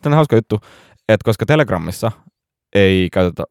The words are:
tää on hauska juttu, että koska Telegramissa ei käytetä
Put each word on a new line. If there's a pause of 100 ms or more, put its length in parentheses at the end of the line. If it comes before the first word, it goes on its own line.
tää
on
hauska
juttu, (480)
että
koska
Telegramissa (640)
ei
käytetä